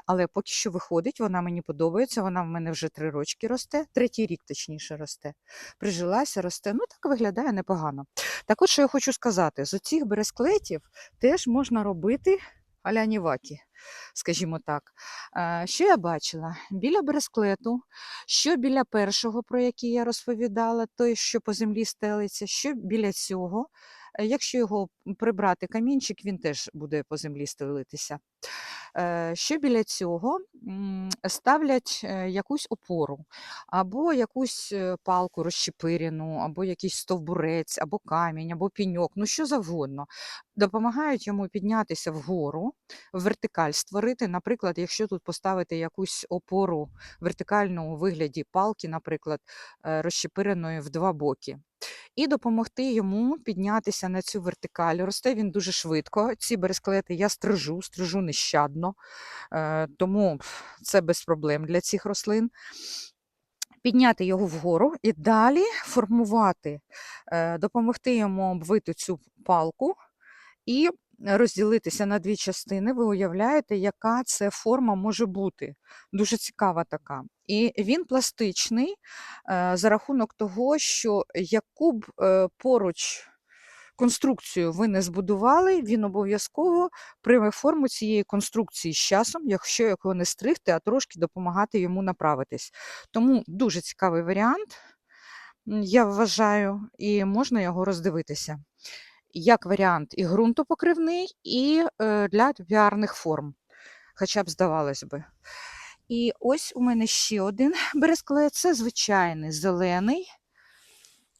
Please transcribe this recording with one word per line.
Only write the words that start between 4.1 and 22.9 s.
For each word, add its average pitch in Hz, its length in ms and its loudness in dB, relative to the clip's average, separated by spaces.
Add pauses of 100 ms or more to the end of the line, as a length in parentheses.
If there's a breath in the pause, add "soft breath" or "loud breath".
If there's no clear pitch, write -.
рік, 135 180 -6
точніше, 151 520 -10
росте. 147 380 -12 (440 loud breath)
Прижилася, 190 640 0
росте, 180 320 -4
ну, 262 60 0 (100)
так - 200 -6
виглядає 226 420 0
непогано. 156 540 -4 (400 loud breath)
Так - 160 4
от, 381 60 6
що - 140 4
я 269 60 6
хочу 269 240 0
сказати: 175 520 0
з 165 100 -6
оцих 302 300 -2
бересклетів 214 760 -2 (360 loud breath)
теж 277 280 4
можна 240 360 2
робити 208 560 2 (440 loud breath)
а-ля 220 220 0
нівакі, 165 560 -2 (540 loud breath)
скажімо 160 440 -4
так. 147 240 -6 (540 loud breath)
Е, 170 300 -2
що - 180 -2
я 381 120 6
бачила? 165 600 -6 (140 loud breath)
Біля 262 320 0
бересклету, 240 800 -2 (460 loud breath)
що - 300 2
біля 262 280 2
першого, 214 580 0
про 247 180 -2
який 247 300 0
я 233 140 0
розповідала, 226 840 -2 (100)
той, 240 200 2
що - 240 -2
по 214 120 -4
землі 214 320 0
стелиться, 208 600 -4
що 285 280 -4
біля 208 380 -2